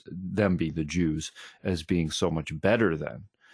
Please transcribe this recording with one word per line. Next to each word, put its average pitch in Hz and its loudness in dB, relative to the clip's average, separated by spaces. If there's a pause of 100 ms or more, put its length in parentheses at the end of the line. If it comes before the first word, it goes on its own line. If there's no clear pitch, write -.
them 92 0
being 80 -2
the 80 0
Jews, 78 0 (320)
as 87 0
being 82 2
so 87 0
much 80 -4
better 101 4
than, 76 -8 (280)